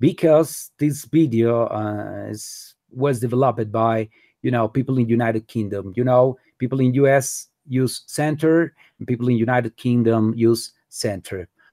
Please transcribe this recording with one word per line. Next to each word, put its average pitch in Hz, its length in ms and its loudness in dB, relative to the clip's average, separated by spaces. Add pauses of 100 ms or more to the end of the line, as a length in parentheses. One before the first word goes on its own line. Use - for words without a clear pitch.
because 156 800 2
this 147 260 -2
video, 117 640 2
uh, 104 640 -8
is, - 440 -16 (160)
was 127 300 -2
developed 120 500 0
by, 113 380 0 (340)
you 127 80 -2
know, 117 160 0
people 131 320 -2
in 117 100 2
United 113 380 0
Kingdom, 101 480 -6
you 120 80 -2
know, 127 340 4 (220)
people 127 220 -4
in 127 140 2
U 139 120 4
S 135 420 0 (200)
use 127 380 -2
center 160 680 0 (240)
and 113 80 -12
people 123 220 -2
in 123 80 4
United 117 400 0
Kingdom 113 580 2
use 117 380 0 (160)
center. 95 600 -8 (240)